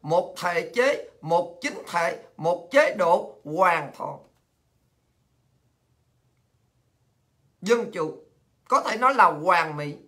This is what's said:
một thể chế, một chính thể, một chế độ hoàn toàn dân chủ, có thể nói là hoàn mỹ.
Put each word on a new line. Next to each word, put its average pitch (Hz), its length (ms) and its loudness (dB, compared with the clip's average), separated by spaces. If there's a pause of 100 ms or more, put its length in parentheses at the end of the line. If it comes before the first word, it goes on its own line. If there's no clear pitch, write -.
một 165 380 0
thể 175 340 -4
chế, 254 300 0 (160)
một 170 400 -2
chính - 300 -8
thể, 170 280 -2 (180)
một 170 340 -2
chế 294 240 4
độ 190 400 0 (100)
hoàn 160 540 0
toàn 143 200 -10 (3500)
dân 226 300 0
chủ, 160 260 -8 (500)
có 262 120 4
thể - 160 -6
nói 254 180 2
là 220 100 6
hoàn 160 520 2
mỹ. 147 180 -8 (140)